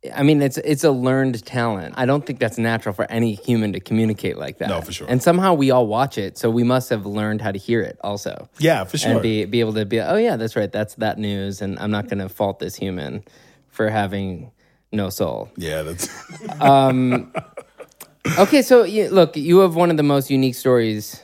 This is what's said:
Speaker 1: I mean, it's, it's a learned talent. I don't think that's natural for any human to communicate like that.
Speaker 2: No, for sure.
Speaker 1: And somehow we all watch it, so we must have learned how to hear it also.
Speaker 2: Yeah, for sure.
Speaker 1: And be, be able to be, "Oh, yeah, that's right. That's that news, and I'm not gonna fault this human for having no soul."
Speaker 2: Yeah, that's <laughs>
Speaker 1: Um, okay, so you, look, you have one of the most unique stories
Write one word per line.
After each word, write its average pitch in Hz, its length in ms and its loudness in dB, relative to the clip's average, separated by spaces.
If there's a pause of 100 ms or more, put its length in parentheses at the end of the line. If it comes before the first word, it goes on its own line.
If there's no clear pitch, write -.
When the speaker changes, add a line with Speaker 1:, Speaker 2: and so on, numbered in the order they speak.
(140)
Speaker 1:
I 143 80 -2
mean, 147 180 6
it's, 139 180 0
it's 147 260 -2
a 156 80 6
learned 131 520 0
talent. 110 520 -4
I 123 100 0
don't 143 180 0
think 131 140 -8
that's 113 180 -2
natural 113 380 -2
for - 160 -6
any 113 240 0
human 110 380 -2
to 95 80 -6
communicate 110 580 -2
like 69 200 -10
that. - 100 -4
Speaker 2:
No, 87 120 -4
for 80 120 -12
sure. - 180 -12
Speaker 1:
And 127 120 2
somehow 180 320 4
we 135 180 2
all 123 160 4
watch 120 300 -2
it, 95 200 -8
so 117 120 0
we 120 120 2
must 123 280 0
have 107 140 -2
learned 107 360 -4
how 104 100 -4
to 98 80 -8
hear 113 240 -2
it - 200 -10
also. - 460 -8 (100)
Speaker 2:
Yeah, 147 260 2
for - 120 -8
sure. 110 160 0
Speaker 1:
And 110 100 2
be, 110 220 0
be 110 160 -2
able 110 140 0
to 107 100 -2
be, 110 160 -2
"Oh, 104 160 0
yeah, 220 200 0
that's 113 200 -6
right. 104 140 -2
That's 107 260 -4
that 110 220 -2
news, 98 440 -6
and 98 180 -6
I'm 104 100 -4
not 104 180 -4
gonna 98 200 -6
fault 98 320 -4
this - 160 -8
human 90 480 -8 (440)
for 110 220 -2
having 98 600 -4 (420)
no 98 180 -4
soul." 69 460 -4
Speaker 2:
Yeah, 78 260 -6
that's 85 260 -8 (280)
<laughs> - 240 -12
Speaker 1:
Um, 131 720 4 (1080)
okay, 240 240 6
so 240 220 6
you, 196 260 0
look, 175 260 4
you 165 220 6
have 185 180 6
one 175 140 4
of 160 60 2
the 151 60 2
most 139 280 2
unique 131 240 2
stories 113 680 0